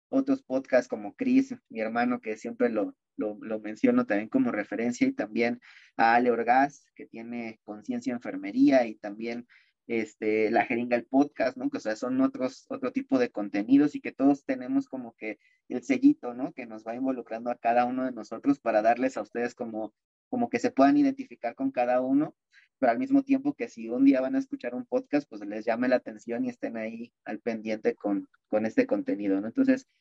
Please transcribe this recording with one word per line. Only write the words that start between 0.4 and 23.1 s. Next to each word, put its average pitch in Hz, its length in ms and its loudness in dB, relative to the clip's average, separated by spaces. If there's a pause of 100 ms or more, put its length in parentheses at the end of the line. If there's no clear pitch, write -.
podcasts 131 480 0
como 104 260 -8
Chris, 127 400 2 (140)
mi 110 120 -6
hermano, 120 380 0
que 107 160 -6
siempre 117 340 -2
lo, 104 260 -2 (200)
lo, 107 260 -4
lo 110 180 -8
menciono 120 480 0
también 104 200 0
como 127 240 0
referencia, 110 540 -2
y 135 60 2
también 117 500 -2 (340)
a 117 200 4
Ale 123 160 4
Orgaz, 120 640 2
que - 100 -18
tiene 113 580 -12
Conciencia 120 480 -8
Enfermería, 120 760 2
y 110 80 -10
también, 117 520 -10 (400)
este, 110 600 0
La 113 160 2
Jeringa, 120 320 0
el 117 80 -6
podcast, 135 520 0
¿no? 131 120 -4
Que, 131 80 -4
o - 20 -10
sea, 110 160 -4
son 127 260 -2
otros, 131 480 -2
otro 127 220 -6
tipo 131 280 0
de 120 100 2
contenidos 110 640 2
y 139 80 -10
que 127 100 -8
todos 139 340 2
tenemos 131 440 -2
como 120 260 -12
que 107 220 -10 (320)
el 247 140 -6
sellito, 127 500 2
¿no? 123 200 -8
Que 123 120 -12
nos 110 200 -16
va 113 100 -8
involucrando 120 560 -6
a 120 60 -8
cada 120 280 2
uno 127 180 -4
de 127 80 -4
nosotros 113 480 -4
para 110 220 2
darles 120 340 0
a 117 60 -4
ustedes 120 320 -6
como, 110 400 -10 (360)
como 240 200 -2
que 240 100 -2
se - 120 0
puedan 139 260 6
identificar 135 560 -2
con 135 180 -4
cada 123 300 0
uno, 139 340 0 (440)
pero 123 140 4
al - 40 -4
mismo 139 260 2